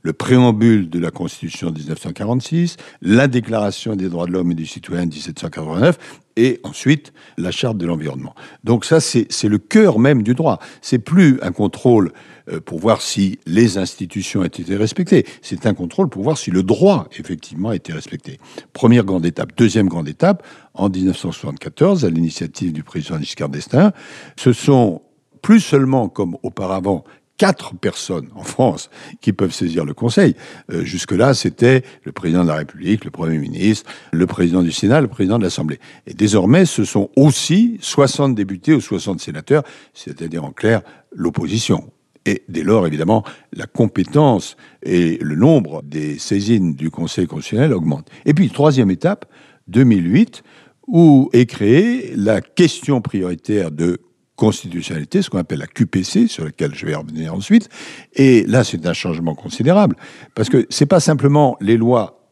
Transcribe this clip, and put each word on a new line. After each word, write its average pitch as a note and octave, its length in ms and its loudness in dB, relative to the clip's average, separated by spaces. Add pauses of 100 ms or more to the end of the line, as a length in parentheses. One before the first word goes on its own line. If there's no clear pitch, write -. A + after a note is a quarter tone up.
le D#3 100 -4
préambule A2+ 760 2
de F2 100 -6
la E2 120 -4
Constitution E2+ 600 -10
de D#2 80 -8
dix-neuf D2+ 200 -10
cent - 120 -12
quarante-six, B2+ 640 -4 (240)
la A#2+ 260 2
Déclaration A2 680 -4
des F#2+ 140 -4
droits F2 180 -6
de F2 40 -6
l'homme F2 200 -2
et E2+ 40 -2
du D#2+ 100 -8
citoyen F2 400 -8
de D#2+ 60 -4
dix-sept D2+ 280 -14
cent E2 100 -10
quatre-vingt-neuf, E2+ 480 0 (420)
et B2 240 2
ensuite - 500 -2 (240)
la F2+ 120 -6
Charte A2 300 -4
de E2+ 80 -4
l'environnement. D2 480 -8 (280)
Donc A2+ 220 0
ça, D#3+ 140 2
c'est, A#2 320 0
c'est - 160 -4
le G#2 100 2
cœur F#3 400 4
même B2+ 240 4
du A#2 140 0
droit. C3+ 240 -2 (240)
C'est B2+ 160 0
plus D3+ 420 4
un F2+ 100 -4
contrôle, G#2 600 2 (400)
euh, E2 80 -8
pour D#2+ 200 -12
voir G2+ 220 0
si G2 460 -2
les G2 320 4
institutions F#2 640 -6
ont F2 40 0
été F2+ 300 -6
respectées. A2 500 0 (160)
C'est - 240 -10
un G#2 80 2
contrôle G#2+ 360 -4
pour F#2 120 -10
voir D3+ 160 -2
si - 140 -8
le F3+ 100 2
droit, F#3 460 2 (100)
effectivement, F2 520 -10
a G#2+ 60 -4
été E2+ 160 -10
respecté. - 460 -14 (340)
Première A#2+ 320 2
grande F#2 220 -4
étape. E2 320 -6
Deuxième G#2+ 320 2
grande E2 180 -6
étape, F3 380 -2 (300)
en G2 140 -2
dix-neuf F#2 280 -2
cent E2+ 140 -8
soixante-quatorze, D3 720 -2
à F2 60 0
l'initiative E2 600 -4
du D#2 120 -10
président D#2+ 340 -10
Giscard D2 320 -8
d'Estaing, C3 420 2 (440)
ce B2 180 2
sont A#2+ 480 2 (400)
plus A3 180 6
seulement, C3 480 0
comme F2+ 360 -6
auparavant, F#2 600 -4 (340)
quatre - 380 0
personnes - 600 -6
en F2+ 60 -18
France F#2 480 -2 (320)
qui A2 100 0
peuvent F#2 220 -2
saisir E2+ 320 -4
le D2 80 -8
Conseil. A#2+ 420 2 (360)
Euh, F2 120 -6
jusque-là, G#2+ 520 0
c'était B2+ 480 2 (200)
le D2 80 -14
président F2 300 0
de F2 60 2
la D#2 80 0
République, D#2 500 -4
le D2+ 60 -10
Premier D#2+ 260 -4
ministre, G2 500 -2 (240)
le E2+ 140 2
président F2 380 0
du E2 80 0
Sénat, C3 300 2
le C3 60 0
président G2+ 300 -2
de A2 60 0
l'Assemblée. - 360 -6 (280)
Et - 80 -16
désormais, G#2+ 500 4
ce - 180 -2
sont G2+ 320 -2
aussi F3 640 2
soixante C#3 540 0
députés G2 400 -2
ou B2+ 80 2
soixante F#2 400 -6
sénateurs, G#2 400 -2 (320)
c'est-à-dire D#2+ 520 -10
en C#2+ 60 -12
clair A2 300 0 (300)
l'opposition. F2 800 -4 (340)
Et G#2 240 -2
dès D#2+ 140 -6
lors, G2 240 2
évidemment, E2 360 0 (300)
la D#2+ 140 -12
compétence A#2 920 0 (240)
et F2 400 0
le D2+ 140 -4
nombre F2 480 2
des D2+ 340 -8
saisines G2+ 560 0
du D2+ 160 -6
Conseil E2 380 -4
constitutionnel G#2+ 440 -2
augmentent. D2+ 380 -2 (160)
Et D3+ 80 4
puis, D#3 160 2
troisième C3 400 2
étape, F3 380 -2 (400)
deux A#2 160 4
mille F#2+ 280 4
huit, G3 300 2 (460)
où D#3+ 460 6
est B2 120 6
créée F3+ 720 2
la G#2 260 0
question - 580 0
prioritaire F#2 720 -4
de E2 300 -2 (360)
constitutionnalité, F2 880 -2
ce - 80 -8
qu'on F#2+ 80 -4
appelle D#2 180 -6
la C#2+ 80 -8
Q - 220 -2
P F#2 160 -2
C, A2+ 240 2
sur E2 180 -6
laquelle D2+ 300 -6
je D#2+ 100 -12
vais D#2+ 80 -4
revenir D#2 400 -8
ensuite. G3 360 0 (440)
Et B2+ 320 6
là, B2+ 180 4
c'est E2 220 -6
un F2 80 0
changement E2 400 -4
considérable, F3 600 0 (400)
parce A2 140 -2
que B2 200 2
c'est - 160 2
pas F3 140 4
simplement C#3+ 600 2
les G#2 160 2
lois A2+ 560 0